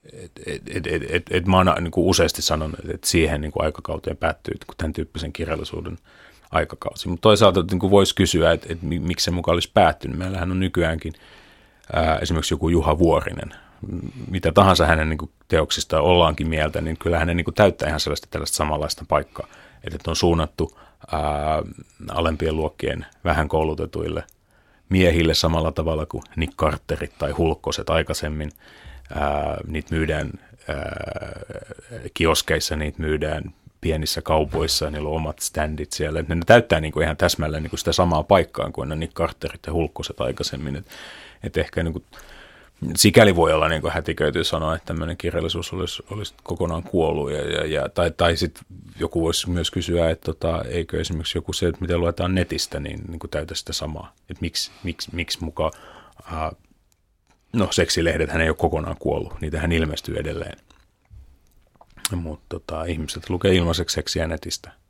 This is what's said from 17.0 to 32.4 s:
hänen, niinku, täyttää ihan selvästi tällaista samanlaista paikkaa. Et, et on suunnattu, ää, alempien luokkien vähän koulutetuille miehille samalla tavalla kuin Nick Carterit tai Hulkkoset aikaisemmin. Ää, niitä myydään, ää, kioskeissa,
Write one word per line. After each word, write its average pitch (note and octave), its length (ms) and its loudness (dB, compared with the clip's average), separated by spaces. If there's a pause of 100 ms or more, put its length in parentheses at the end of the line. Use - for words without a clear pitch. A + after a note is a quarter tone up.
hänen, E2+ 180 0
niinku, E2+ 160 -2
täyttää F2+ 360 4
ihan D2+ 120 -2
selvästi - 300 -4
tällaista D#2+ 260 -4
samanlaista D2+ 520 -2
paikkaa. - 380 -2 (380)
Et, D#2 100 -10
et - 120 -8
on E2 100 -2
suunnattu, E2 640 2 (340)
ää, D2+ 500 0 (460)
alempien D#2+ 480 0
luokkien D2+ 500 -4 (180)
vähän D#2+ 240 2
koulutetuille D#2+ 760 -2 (640)
miehille E2+ 460 6
samalla D#2+ 380 2
tavalla D#2+ 340 -2
kuin - 160 -10 (140)
Nick D#2+ 200 -2
Carterit D2+ 600 -2
tai C#2+ 120 -2
Hulkkoset D#2+ 600 -2
aikaisemmin. D2+ 600 -2 (640)
Ää, D2 420 -2 (100)
niitä D#2 280 -6
myydään, D#2 360 -2 (380)
ää, - 720 -8 (760)
kioskeissa, D#2 600 -2